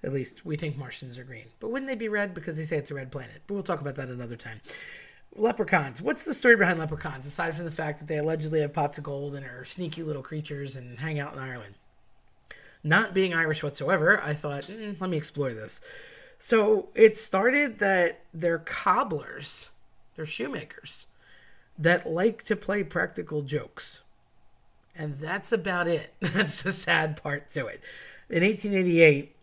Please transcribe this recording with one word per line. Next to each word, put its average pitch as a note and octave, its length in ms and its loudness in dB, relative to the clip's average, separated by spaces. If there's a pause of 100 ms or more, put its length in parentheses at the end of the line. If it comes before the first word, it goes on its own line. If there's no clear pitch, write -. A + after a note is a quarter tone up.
At C#3 60 -4
least - 340 -6
we D#3 120 -4
think D3+ 200 -6
Martians C3 400 -12
are C3 60 -14
green. B2+ 220 -16 (160)
But A3 80 -6
wouldn't C4+ 180 -4
they C4+ 80 -2
be A3 140 -4
red G3+ 240 0
because D#3+ 240 -8
they D#3 80 -4
say D#3 100 -2
it's C#3+ 160 -2
a - 20 -6
red C3+ 160 -8
planet? C3 380 -12
But G3+ 60 -6
we'll G3+ 100 -4
talk E3 160 -2
about C#3 160 -6
that C3+ 140 -6
another B2 260 -8
time. A2+ 240 -14 (760)
Leprechauns. E3 680 2
What's - 240 -2
the D#4 80 -2
story A#3 240 8
behind F3+ 200 6
leprechauns, D3+ 480 -6
aside E3 300 -4
from E3+ 80 -6
the E3 80 -6
fact D3+ 280 -4
that D3+ 100 -14
they D#3 80 0
allegedly D#3 420 0
have D3 140 0
pots D3 240 0
of D3 80 -10
gold C#3+ 280 -6
and C3+ 120 -10
are B2+ 180 -12
sneaky E3 400 -6
little D3 180 -4
creatures C#3+ 540 -8
and B2 240 -14
hang D3+ 200 -2
out C#3+ 120 -6
in - 80 -12
Ireland? B2 360 -10 (1080)
Not F#3 300 4
being F#3 200 2
Irish D#3+ 300 0
whatsoever, D#3 580 2
I D3+ 120 -2
thought, C#3+ 300 -6
"Mm, G#3 360 -10
let F#3 100 -2
me F3 60 0
explore C#3+ 380 -2
this." A2 260 -10 (580)
So G#3+ 580 4
it A3 200 10
started B3 640 2
that F#3+ 540 4
they're E3 260 0
cobblers, F3+ 1120 -2 (480)
they're D#3 80 -8
shoemakers, - 800 -8 (720)
that E3+ 340 4
like G#3 320 2
to G3+ 140 0
play G3+ 260 -2
practical D3+ 580 -4
jokes. - 600 -6 (960)
And D3+ 200 -8
that's F3 360 -4
about F3 340 0
it. D#3+ 300 0
<laughs> - 20 -20
That's F3 420 2
the F#3+ 120 -2
sad D#3+ 500 2
part C#3+ 280 -6
to C3 160 -2
it. - 140 -12 (480)
In E3+ 140 2
eighteen G3+ 300 2
eighty-eight E3 680 6